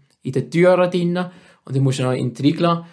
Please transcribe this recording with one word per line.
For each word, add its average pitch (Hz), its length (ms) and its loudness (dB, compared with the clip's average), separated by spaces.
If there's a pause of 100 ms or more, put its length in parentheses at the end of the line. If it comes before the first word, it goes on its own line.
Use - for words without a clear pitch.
(220)
in - 100 -10
der 135 180 -4
Tür 180 380 4
drin. 175 300 -2 (480)
Und 135 100 -6
dann 135 80 2
musst 135 160 0
du 131 40 -2
noch 127 100 0
in 123 200 -4
den 131 120 -4
Riegler. 170 480 0